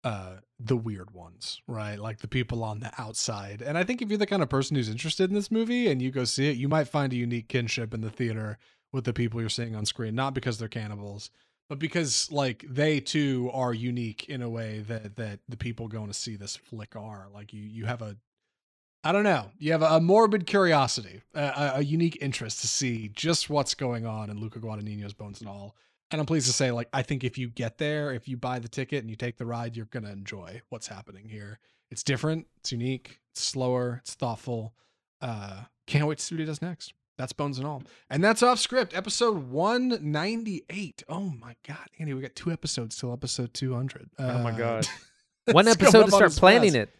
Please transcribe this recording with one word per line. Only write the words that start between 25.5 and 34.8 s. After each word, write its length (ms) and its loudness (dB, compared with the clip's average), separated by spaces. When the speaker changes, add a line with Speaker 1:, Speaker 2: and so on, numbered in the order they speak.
Speaker 1:
And 80 -2
I'm 60 0
pleased 220 2
to 60 2
say, 180 2
like, 200 -4
I 120 -2
think 200 -4
if 140 -4
you 120 -6
get 280 -6
there, 340 -2
if 160 -8
you 100 -6
buy 220 -4
the 80 -10
ticket 360 -6
and 60 -10
you 60 -10
take 220 -6
the 80 -8
ride, 320 -6
you're 80 -8
gonna 260 -10
enjoy 580 -14
what's 180 -12
happening 420 -18
here. 300 -14
It's 120 -10
different, 440 0
it's 140 -8
unique, 480 -4
it's 120 -6
slower, 580 -2
it's 140 -14
thoughtful. 580 -6